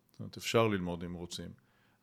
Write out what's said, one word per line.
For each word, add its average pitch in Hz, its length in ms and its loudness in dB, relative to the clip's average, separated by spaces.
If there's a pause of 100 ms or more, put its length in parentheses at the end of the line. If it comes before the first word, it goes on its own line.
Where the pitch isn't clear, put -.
(120)
זאת - 80 -20
אומרת, 104 180 -10
אפשר 113 300 4
ללמוד 90 360 0
אם 87 100 -6
רוצים. 87 380 -8 (520)